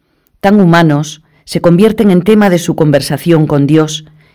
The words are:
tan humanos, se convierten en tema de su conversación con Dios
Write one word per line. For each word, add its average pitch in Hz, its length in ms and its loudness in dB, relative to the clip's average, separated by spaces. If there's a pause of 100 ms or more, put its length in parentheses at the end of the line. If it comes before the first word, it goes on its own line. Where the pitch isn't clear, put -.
(400)
tan 202 220 2
humanos, 165 600 0 (220)
se - 160 -8
convierten 208 500 2
en 180 120 2
tema 208 260 2
de 175 100 0
su 165 180 -6
conversación 151 720 0
con 143 200 -2
Dios 156 400 -2 (280)